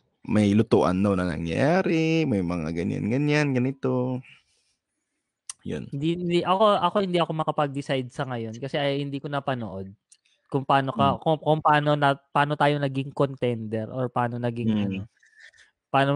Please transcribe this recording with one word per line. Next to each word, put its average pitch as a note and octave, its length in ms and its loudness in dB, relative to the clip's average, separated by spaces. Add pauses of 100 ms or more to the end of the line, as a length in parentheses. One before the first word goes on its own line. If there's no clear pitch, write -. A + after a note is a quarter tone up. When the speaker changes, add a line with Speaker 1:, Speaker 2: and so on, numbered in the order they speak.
(260)
Speaker 1:
may G#2 320 4
lutuan F#2 400 4
daw G2+ 160 2
na F2+ 80 0
nangyari, D#3 1040 0
may G#2+ 160 0
mga E2+ 320 -4
ganyan-ganyan, B2 800 0
ganito. B2+ 640 -2 (1400)
Yun. F#2+ 320 -8
Speaker 2:
Hindi, D#3+ 240 -2
hindi, F3 240 0
ako, F#3+ 400 2
ako F3 160 0
hindi F#3 240 0
ako D#3+ 80 -2
makapag-decide C#3+ 800 -2
sa C#3 160 -6
ngayon A#2 320 -8
kasi C3 160 -8
ay, C#3+ 320 -2
hindi C#3 160 -8
ko D3+ 80 -8
napanood A#2 560 -6 (640)
kung C3+ 160 -2
paano C3+ 240 2
ka, C#3 240 2
Speaker 1:
Hmm. A2+ 80 -6
Speaker 2:
kung, D#3 160 2
kung D3+ 240 2
paano D3 320 4
na, C#3 240 2
paano D3 400 0
tayo D3 240 4
naging C3+ 320 -4
contender A#2 720 -2
or B2 240 -4
paano A#2+ 240 0
naging A#2+ 320 -2
Speaker 1:
Hmm. G#2+ 160 2
Speaker 2:
ano, F#2+ 180 -4 (960)
paano, C#3 220 4